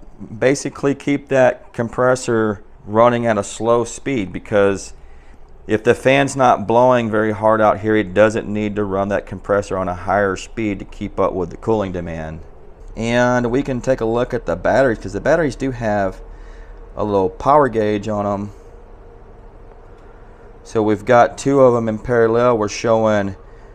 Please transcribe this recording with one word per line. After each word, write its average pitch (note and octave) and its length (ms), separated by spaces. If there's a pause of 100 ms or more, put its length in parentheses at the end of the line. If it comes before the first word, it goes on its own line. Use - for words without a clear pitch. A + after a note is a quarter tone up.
(400)
basically C#3 560
keep C#3+ 320
that C3 440
compressor A#2 920 (240)
running A#2 400
at G#2+ 100
a G2+ 60
slow A#2 400
speed, G#2+ 500
because G2 600 (720)
if G#2+ 160
the A#2+ 100
fan's C3+ 420
not B2 300
blowing A#2+ 460
very G#2+ 220
hard A2 280
out G#2 200
here, A2 140
it F#2 200
doesn't G#2 320
need G#2 300
to G#2+ 60
run G2 260
that G2 180
compressor G2 500
on F#2 100
a F2+ 60
higher F#2+ 420
speed G#2 440
to G2+ 60
keep - 340
up F#2+ 140
with F2 180
the - 60
cooling G#2 340
demand. E2 480 (580)
And A#2+ 540
we C3 100
can C3+ 180
take C3 220
a A2+ 40
look A#2+ 280
at - 140
the E2 80
batteries, G#2 420
'cause F#2+ 160
the G2 80
batteries D3 340
do C3+ 140
have G#2 500 (800)
a - 60
little G2 260
power C#3 400
gauge G#2+ 380
on G#2 180
'em. G2+ 240 (2250)
So - 180
we've G#2 240
got A#2+ 320
two C#3 240
of B2 140
'em A2+ 120
in G#2+ 120
parallel. A#2+ 580
We're G#2 120
showing, G#2+ 680 (400)